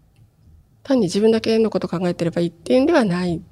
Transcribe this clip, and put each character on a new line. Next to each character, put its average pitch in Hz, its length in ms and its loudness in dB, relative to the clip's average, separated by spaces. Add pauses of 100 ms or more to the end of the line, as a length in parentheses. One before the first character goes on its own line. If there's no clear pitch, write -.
(840)
単 269 140 2
に 214 40 2
自 185 180 -2
分 220 100 4
だ 226 80 0
け 226 200 0
の 220 100 0
こ 190 100 -4
と 185 80 -4
考 - 220 -4
え 175 40 -2
て 180 120 -4
れ 170 60 -2
ば 175 100 -4
い 175 60 0
い - 20 -8
っ - 20 -8
て - 220 -6
い 254 60 4
う - 20 4
ん 269 40 2
で 339 60 2
は 285 140 2
な 180 200 -2
い。 175 160 -4 (100)